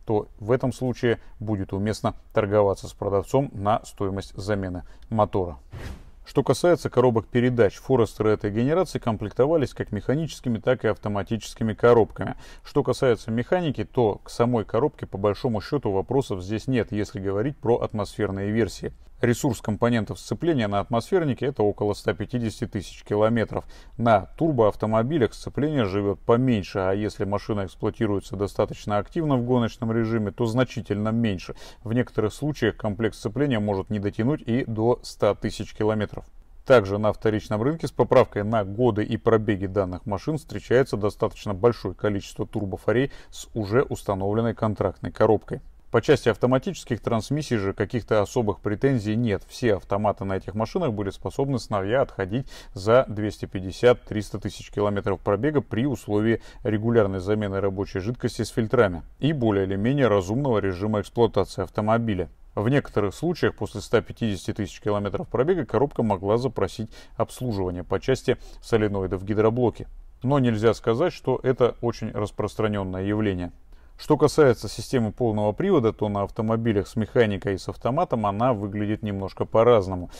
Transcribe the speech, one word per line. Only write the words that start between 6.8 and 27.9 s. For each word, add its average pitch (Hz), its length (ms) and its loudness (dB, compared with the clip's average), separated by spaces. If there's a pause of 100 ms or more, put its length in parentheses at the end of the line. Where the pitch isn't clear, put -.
коробок 123 340 4
передач, 120 520 4
Форестеры 113 520 2
этой 104 220 0
генерации 135 480 0
комплектовались 120 760 0
как - 180 -6
механическими, 127 680 -4
так 127 260 0
и - 20 2
автоматическими 107 840 -2
коробками. 117 640 4 (280)
Что - 200 -2
касается 123 480 0
механики, 123 520 -2
то 107 400 0
к - 60 -18
самой 120 360 0
коробке, - 420 -2
по - 100 -8
большому 104 440 0
счету, 135 280 -2
вопросов 98 540 -2
здесь 104 240 -6
нет, 123 240 0
если 104 280 -4
говорить 101 380 -2
про 117 200 2
атмосферные 101 760 -2
версии. 107 420 0 (280)
Ресурс 120 380 2
компонентов 110 580 0
сцепления 131 520 -2
на 101 100 0
атмосфернике — 123 680 0
это 139 140 -2
около 104 320 0
ста 104 200 -2
пятидесяти 110 540 -4
тысяч - 360 -10
километров. 107 600 0 (320)
На 110 300 4 (100)
турбоавтомобилях 117 960 2
сцепление 139 500 -2
живет 101 380 0
поменьше, 117 580 2
а 95 140 2
если 104 320 -2
машина 101 400 -4
эксплуатируется 101 720 -4